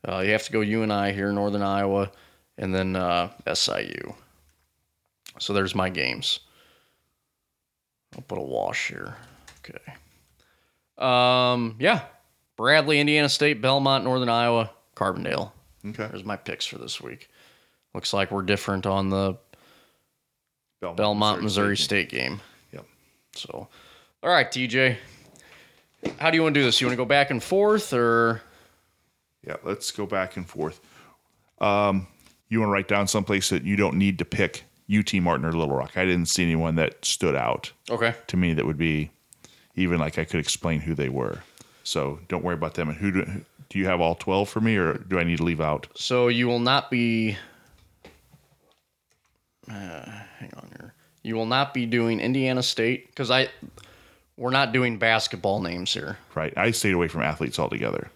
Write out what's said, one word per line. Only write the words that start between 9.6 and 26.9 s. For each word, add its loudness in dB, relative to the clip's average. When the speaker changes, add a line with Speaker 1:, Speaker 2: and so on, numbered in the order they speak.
Speaker 1:
Okay. -18
Um, 4
yeah. 2
Bradley, 6
Indiana 4
State, 2
Belmont, 2
Northern 0
Iowa, 2
Carbondale. -2
Speaker 2:
Okay. -8
Speaker 1:
There's -12
my -6
picks -8
for -14
this -12
week. -16
Looks -6
like -2
we're -4
different -2
on 2
the 0
Speaker 2:
Belmont, -8
Speaker 1:
Belmont, 2
Speaker 2:
Missouri 2
Speaker 1:
Missouri 0
Speaker 2:
State 0
Speaker 1:
State -6
game. -4
Speaker 2:
Yep. -18
Speaker 1:
So, -14
all 0
right, 4
T -2
J. 2
How 2
do 4
you 4
wanna 2
do 4
this? 4
You 0
wanna -2